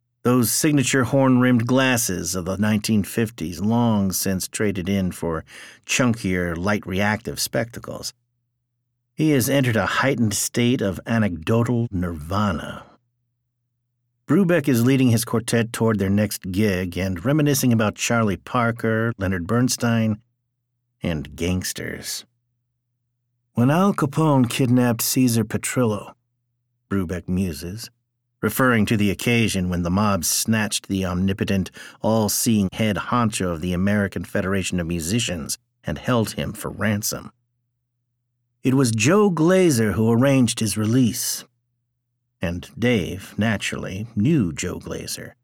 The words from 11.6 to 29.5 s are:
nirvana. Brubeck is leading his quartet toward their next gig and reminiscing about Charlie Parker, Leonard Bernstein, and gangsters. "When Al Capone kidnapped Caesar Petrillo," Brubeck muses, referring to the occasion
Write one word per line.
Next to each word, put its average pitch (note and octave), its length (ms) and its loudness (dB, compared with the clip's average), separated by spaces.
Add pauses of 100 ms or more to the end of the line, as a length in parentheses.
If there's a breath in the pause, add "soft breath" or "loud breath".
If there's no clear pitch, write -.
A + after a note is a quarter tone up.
nirvana. F2 920 -4 (1400)
Brubeck E3+ 400 2
is A#2+ 180 4
leading C3 260 4
his A2+ 140 2
quartet A2+ 480 0
toward A2+ 280 0
their G2 100 0
next G#2 400 -2
gig F#2 480 0
and F2+ 260 -4
reminiscing C#3 480 2
about A2 220 2
Charlie A2+ 420 0
Parker, A2+ 840 -2
Leonard F#2 280 -2
Bernstein, A#2 720 0 (840)
and C#2+ 320 -6
gangsters. - 880 -6 (1300)
"When B2 160 2
Al F#3+ 240 4
Capone C#3+ 560 4
kidnapped B2 520 2
Caesar A#2 420 2
Petrillo," A2 720 -2 (760)
Brubeck F2+ 380 -2
muses, F2+ 600 -4 (520)
referring A2+ 440 2
to A2+ 120 0
the G2+ 120 2
occasion G2 600 0